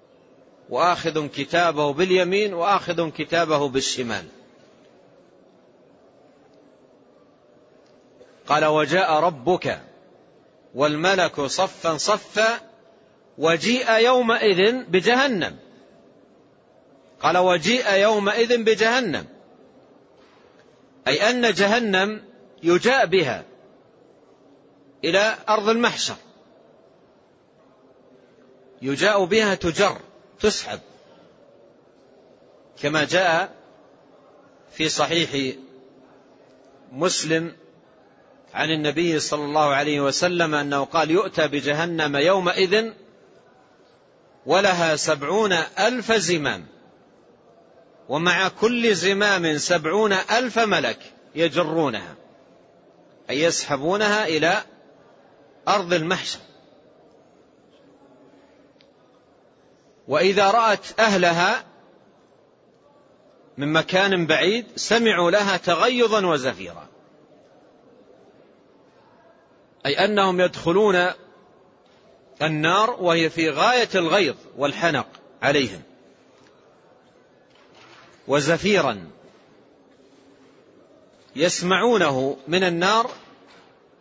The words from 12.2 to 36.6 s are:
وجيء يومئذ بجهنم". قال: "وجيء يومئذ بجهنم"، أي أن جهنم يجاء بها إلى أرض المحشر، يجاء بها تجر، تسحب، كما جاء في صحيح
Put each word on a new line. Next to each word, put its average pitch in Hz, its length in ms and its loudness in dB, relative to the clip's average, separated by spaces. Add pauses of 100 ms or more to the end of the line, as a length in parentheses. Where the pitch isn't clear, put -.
وجيء 180 540 0
يومئذ 226 920 2
بجهنم". 185 720 0 (1600)
قال: 165 160 2
"وجيء 185 560 2
يومئذ 214 720 2
بجهنم"، 214 640 0 (1800)
أي 151 220 2
أن 240 240 0
جهنم 202 720 0 (400)
يجاء 202 420 2
بها 143 380 0 (1600)
إلى 196 320 2 (140)
أرض 214 200 0
المحشر، 226 460 -2 (2750)
يجاء 175 440 0
بها 202 300 2
تجر، 175 420 0 (420)
تسحب، 208 400 -4 (2000)
كما 147 220 0
جاء 175 520 0 (1160)
في 156 180 -4
صحيح 143 640 -2 (1400)